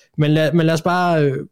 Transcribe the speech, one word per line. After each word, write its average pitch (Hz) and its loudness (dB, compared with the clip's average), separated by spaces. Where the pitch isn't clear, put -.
Men 151 2
lad, 156 2
men 165 2
lad 160 0
os 156 -4
bare, 175 0
øh, 135 -2